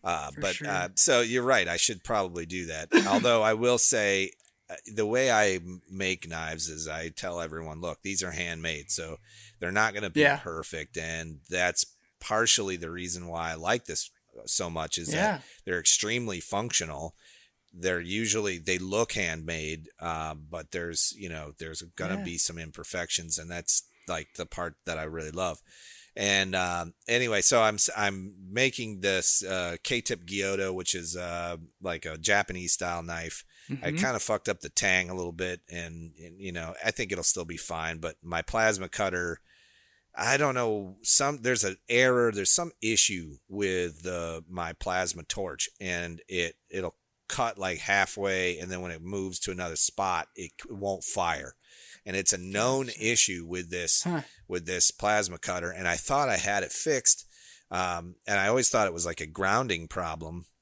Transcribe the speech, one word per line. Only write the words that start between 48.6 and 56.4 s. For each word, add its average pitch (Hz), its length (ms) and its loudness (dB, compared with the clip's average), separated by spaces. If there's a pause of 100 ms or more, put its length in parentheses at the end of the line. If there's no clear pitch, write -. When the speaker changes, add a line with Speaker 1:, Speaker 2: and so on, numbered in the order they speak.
Speaker 1:
then 90 100 -6
when 87 100 -8
it 80 120 -12
moves 95 380 -4
to 98 100 0
another 90 240 -6
spot, 90 600 0
it 87 160 -12 (100)
c-, - 120 -14
won't 98 300 -4
fire. 78 520 -2 (500)
And 95 100 -6
it's 98 180 6
a 98 60 4
known 117 480 0
Speaker 2:
Gotcha. 107 180 -6
Speaker 1:
issue 101 400 2
with 87 240 -6
this, 87 340 2
Speaker 2:
Huh. 170 200 -4 (240)
Speaker 1:
with 87 180 -4
this 90 240 4
plasma 104 480 0
cutter, 87 320 -4
and 90 180 -4
I 85 80 2
thought 139 320 0
I 104 100 2
had 101 260 0